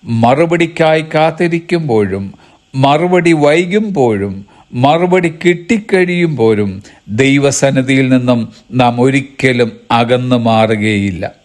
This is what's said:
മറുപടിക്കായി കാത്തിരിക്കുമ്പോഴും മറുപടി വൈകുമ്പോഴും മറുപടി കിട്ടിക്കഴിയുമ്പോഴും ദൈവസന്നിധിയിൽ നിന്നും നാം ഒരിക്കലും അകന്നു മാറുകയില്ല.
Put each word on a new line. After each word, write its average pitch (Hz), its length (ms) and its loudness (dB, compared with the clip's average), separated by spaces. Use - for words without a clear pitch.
മറുപടിക്കായി 160 1080 0
കാത്തിരിക്കുമ്പോഴും 156 1120 -2
മറുപടി 165 580 2
വൈകുമ്പോഴും 151 880 0
മറുപടി 170 460 2
കിട്ടിക്കഴിയുമ്പോഴും 175 1300 0
ദൈവസന്നിധിയിൽ 135 880 2
നിന്നും 123 300 2
നാം 120 220 2
ഒരിക്കലും 131 680 0
അകന്നു 123 540 0
മാറുകയില്ല. 107 760 0